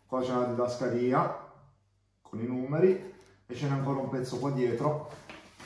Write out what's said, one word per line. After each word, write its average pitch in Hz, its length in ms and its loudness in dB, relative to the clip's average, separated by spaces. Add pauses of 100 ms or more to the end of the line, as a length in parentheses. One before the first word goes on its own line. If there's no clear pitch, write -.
Qua 127 160 -2
c'è 127 120 0
una 123 120 2
didascalia 123 1040 0 (720)
con - 180 -10
i 117 60 -2
numeri 139 680 2 (340)
e 123 80 -10
ce 139 120 -2
n'è 139 60 2
ancora 139 260 0
un 127 100 -2
pezzo 127 280 -4
qua 139 140 0
dietro 127 580 0 (560)